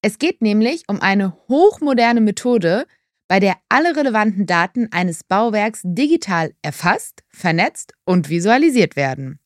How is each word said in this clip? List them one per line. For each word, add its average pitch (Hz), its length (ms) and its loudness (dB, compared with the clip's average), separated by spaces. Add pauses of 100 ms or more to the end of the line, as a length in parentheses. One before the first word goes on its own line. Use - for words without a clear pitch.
Es 202 160 -4
geht 349 220 -4
nämlich 220 480 0
um 202 120 -6
eine 196 320 0 (160)
hochmoderne 262 720 2
Methode, 214 680 0 (400)
bei 190 140 2
der 190 160 0 (120)
alle 302 280 2
relevanten 214 500 0
Daten 180 460 0
eines 175 320 -4
Bauwerks 214 580 -2
digital 190 720 -2 (100)
erfasst, - 640 -4
vernetzt - 640 -4 (120)
und 180 240 0
visualisiert 220 680 2
werden. 135 520 -6